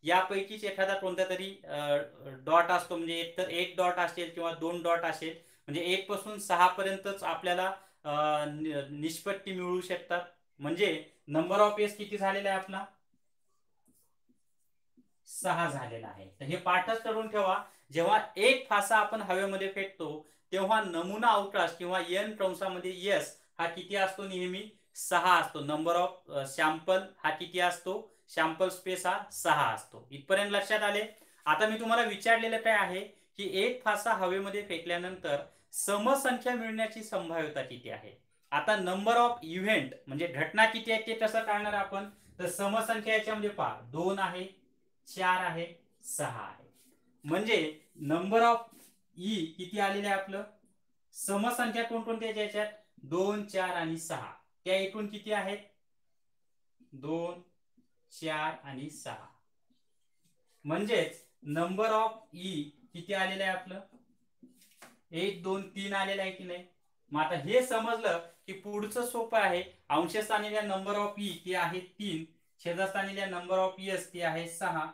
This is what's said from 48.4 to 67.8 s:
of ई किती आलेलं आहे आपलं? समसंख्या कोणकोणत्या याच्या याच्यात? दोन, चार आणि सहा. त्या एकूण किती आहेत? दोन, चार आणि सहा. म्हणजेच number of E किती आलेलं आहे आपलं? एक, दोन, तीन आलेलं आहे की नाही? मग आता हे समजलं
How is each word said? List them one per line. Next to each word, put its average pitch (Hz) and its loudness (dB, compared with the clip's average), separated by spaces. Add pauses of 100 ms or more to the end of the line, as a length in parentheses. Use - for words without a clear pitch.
of 233 8 (600)
ई 185 0
किती 180 -6
आलेलं 202 2
आहे 196 2
आपलं? 196 -8 (680)
समसंख्या 226 0
कोणकोणत्या 226 -2
याच्या 214 -2
याच्यात? 208 -2 (360)
दोन, 190 0
चार 185 0
आणि 165 -2
सहा. 135 -8 (320)
त्या 185 2
एकूण 202 -2
किती 208 -6
आहेत? 202 0 (1300)
दोन, 165 -4 (720)
चार 156 -2 (100)
आणि 143 -10
सहा. - -12 (1400)
म्हणजेच 180 0 (240)
number 180 0
of 220 4 (260)
E 170 -6
किती - -10
आलेलं 190 0
आहे 190 0
आपलं? 185 -6 (1300)
एक, 175 -2
दोन, 190 -2
तीन 196 -6
आलेलं 196 0
आहे 190 -2
की 185 -14
नाही? 180 -10 (460)
मग 156 0
आता 165 0
हे 208 4
समजलं 220 0 (220)